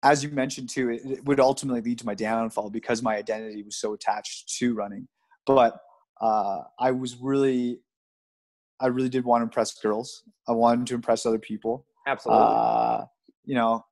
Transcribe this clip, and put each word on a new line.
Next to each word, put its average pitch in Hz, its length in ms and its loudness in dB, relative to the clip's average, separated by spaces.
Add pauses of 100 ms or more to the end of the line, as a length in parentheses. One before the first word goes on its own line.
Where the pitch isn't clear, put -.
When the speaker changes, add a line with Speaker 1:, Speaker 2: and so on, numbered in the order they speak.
Speaker 1:
as 143 220 4
you 147 60 -6
mentioned 135 400 -4
too, 127 180 -2
it, 117 160 -4
it 135 220 -8
would 139 140 4
ultimately 131 420 2
lead 117 160 -4
to - 80 -10
my 104 80 -4
downfall 110 560 -4
because 113 320 -4
my 110 140 0
identity 107 460 -6
was 104 140 -12
so 107 160 -4
attached - 680 -6
to 123 160 0
running. 101 340 -8 (380)
But, 127 320 4 (420)
uh, 101 420 0 (160)
I 127 140 2
was 127 240 -4
really, 127 640 0 (1000)
I 131 60 0
really 127 240 0
did 127 160 -2
want 120 140 4
to 117 40 0
impress 113 300 -2
girls. 107 480 -4 (260)
I 117 40 0
wanted 117 340 2
to 123 80 -4
impress 117 320 0
other 113 120 2
people. 113 480 -6 (200)
Speaker 2:
Absolutely. 113 400 4
Speaker 1:
Uh, 113 580 2 (400)
you 139 100 -6
know, 113 380 0